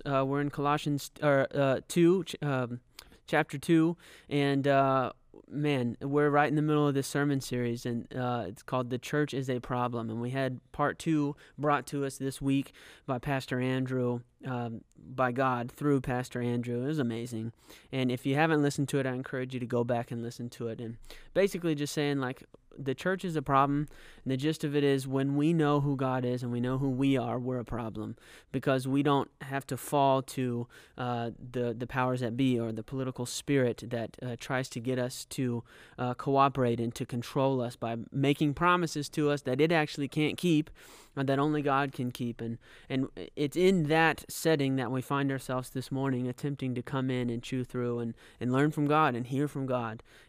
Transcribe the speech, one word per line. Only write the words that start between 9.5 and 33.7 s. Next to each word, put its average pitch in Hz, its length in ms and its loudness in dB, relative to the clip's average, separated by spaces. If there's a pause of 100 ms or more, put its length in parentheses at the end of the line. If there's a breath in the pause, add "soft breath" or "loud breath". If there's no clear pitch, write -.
Problem. 123 520 -2
And 113 100 -4
we 123 120 -4
had 131 280 -2 (120)
part 147 260 -2
two 147 360 0 (220 loud breath)
brought 143 300 2
to 143 180 -4
us 135 140 -6
this 135 240 -6
week 139 320 0 (320 loud breath)
by 131 120 -2
Pastor 131 400 -2
Andrew, 127 600 0 (240)
um, 117 380 -6 (160)
by 123 340 -2
God 123 400 0
through 139 300 2
Pastor 123 400 -4
Andrew. 120 420 -2
It 135 40 -2
was 156 100 -2
amazing. 117 540 -4 (380 loud breath)
And 131 220 0
if 127 140 -4
you 135 80 2
haven't 156 260 4
listened 143 300 0
to 143 80 0
it, 135 80 0
I 127 80 -4
encourage 131 400 -6
you 123 60 -6
to 123 60 -6
go 120 160 2
back 120 280 -2
and 117 120 -6
listen 120 280 -10
to 117 180 -8
it. 113 100 -8
And 117 200 -10 (340 loud breath)
basically 175 420 2
just 143 200 -4
saying, 143 240 0
like, 131 260 -4 (360)
the 131 140 -2
church 185 300 -2
is 170 100 -4
a 151 80 0
problem, 143 460 4 (340 loud breath)
and 127 80 -4
the 131 60 0
gist 151 260 -2
of 147 140 0
it 143 80 4
is 139 200 4
when 135 300 0
we 151 180 4
know 147 280 4
who 143 160 0
God 127 280 0
is 123 200 -2
and 120 80 -4
we 120 80 -2
know 127 180 0
who 139 100 0
we 135 280 4
are, 117 200 -2
we're 127 220 -4
a 117 60 -6
problem, 110 500 -6 (380 loud breath)
because 131 340 0
we 139 160 2
don't 143 260 2 (120)
have 139 260 -6
to 135 100 -4
fall 139 460 4
to, 120 460 -4 (280 loud breath)
uh, 120 360 -4 (180)
the, 120 260 -2
the 120 120 -6
powers 127 320 0
that 120 160 -2
be 131 200 4
or 117 140 -2
the 110 140 -6
political 127 420 -6
spirit 127 640 0